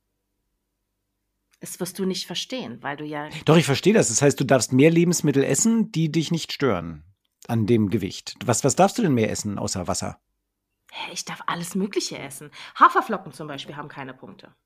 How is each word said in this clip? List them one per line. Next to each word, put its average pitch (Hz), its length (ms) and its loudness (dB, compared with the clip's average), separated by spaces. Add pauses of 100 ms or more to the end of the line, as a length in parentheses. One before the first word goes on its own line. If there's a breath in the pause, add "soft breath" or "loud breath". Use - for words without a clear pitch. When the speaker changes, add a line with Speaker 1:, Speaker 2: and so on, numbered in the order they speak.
(1600)
Speaker 1:
Das - 200 -14
wirst 180 180 -8
du 196 60 -2
nicht 185 240 -4
verstehen, 170 540 -8
weil 143 140 -8
du 151 80 -12
ja 151 240 -8 (160)
Speaker 2:
Doch, 151 120 6
ich 165 100 6
verstehe 139 260 2
das. 185 180 4
Das 113 120 0
heißt, 143 160 4
du 147 60 0
darfst 127 280 2
mehr 135 200 8
Lebensmittel 165 500 4
essen, 220 480 2
die 160 220 0
dich 160 180 0
nicht 170 220 -4
stören 85 500 -2 (460)
an 113 180 0
dem 110 240 4
Gewicht. 98 540 -6
Was, - 180 2
was 135 140 2
darfst 196 220 4
du 247 40 0
denn 170 120 2
mehr 110 140 2
essen - 300 -6
außer 92 300 -6
Wasser? 95 320 -6 (720)
Speaker 1:
Hä, - 200 -12
ich - 120 -10
darf 165 220 -12
alles 170 280 -6
Mögliche 196 440 -4
essen. 139 320 -14 (280 loud breath)
Haferflocken - 540 2
zum 151 160 -14
Beispiel 139 280 -12
haben 147 120 -14
keine 131 260 -14
Punkte. - 400 -20 (120)